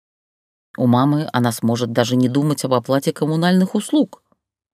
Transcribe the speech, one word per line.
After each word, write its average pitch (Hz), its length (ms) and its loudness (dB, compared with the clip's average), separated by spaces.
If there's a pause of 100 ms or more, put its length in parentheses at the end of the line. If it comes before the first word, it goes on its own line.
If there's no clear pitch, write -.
(760)
У 131 100 0
мамы 143 460 2
она 120 180 0
сможет 117 400 -2
даже 120 240 0
не 127 140 2
думать 143 340 -2
об 131 100 -2
оплате 131 380 0
коммунальных 175 640 0
услуг. 233 480 -2 (500)